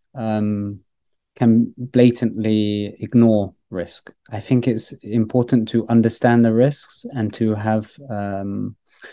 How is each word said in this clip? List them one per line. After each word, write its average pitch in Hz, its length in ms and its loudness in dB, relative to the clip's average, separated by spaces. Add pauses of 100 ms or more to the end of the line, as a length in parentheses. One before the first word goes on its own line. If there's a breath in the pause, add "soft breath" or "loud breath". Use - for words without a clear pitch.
(160)
um, 104 640 -4 (560)
can 117 420 2
blatantly 107 1200 0
ignore 110 560 2 (160)
risk. - 440 -10 (180)
I 107 80 -10
think 123 260 -2
it's 110 280 -4
important 113 760 -2
to 113 200 -2
understand 117 560 4
the 113 80 2
risks 127 600 -2
and 107 200 -4
to 110 200 -2
have, 110 380 -2 (180)
um, 101 680 -8 (360 loud breath)